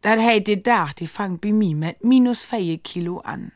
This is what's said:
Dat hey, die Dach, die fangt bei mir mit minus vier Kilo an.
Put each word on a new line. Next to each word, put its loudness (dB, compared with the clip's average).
Dat 2
hey, 4
die -2
Dach, 0
die -10
fangt -8
bei -2
mir 2
mit -6
minus 4
vier -4
Kilo -8
an. -12